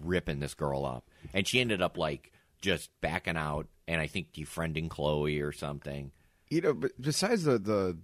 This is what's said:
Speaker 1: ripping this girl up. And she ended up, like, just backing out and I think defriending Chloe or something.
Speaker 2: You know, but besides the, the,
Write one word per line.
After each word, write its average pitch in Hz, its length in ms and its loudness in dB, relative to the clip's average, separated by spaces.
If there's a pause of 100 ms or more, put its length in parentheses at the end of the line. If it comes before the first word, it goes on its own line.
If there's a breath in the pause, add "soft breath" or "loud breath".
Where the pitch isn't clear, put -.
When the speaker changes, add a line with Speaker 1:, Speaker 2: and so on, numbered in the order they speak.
Speaker 1:
ripping 82 380 0
this 71 160 -4
girl 69 280 0
up. 62 240 -4 (280 loud breath)
And 98 120 0
she 127 140 4
ended 107 220 2
up, 85 160 0
like, 76 320 -2 (320 soft breath)
just 90 260 2 (120)
backing 82 360 -2
out 76 300 -2 (200)
and 82 140 0
I 78 60 0
think 82 260 -8
defriending 80 560 -4
Chloe 76 520 2
or 73 100 -2
something. 71 600 -8 (380)
Speaker 2:
You 160 120 0
know, 160 120 4
but 120 260 -2
besides 180 440 0
the, 131 160 6
the, 98 440 2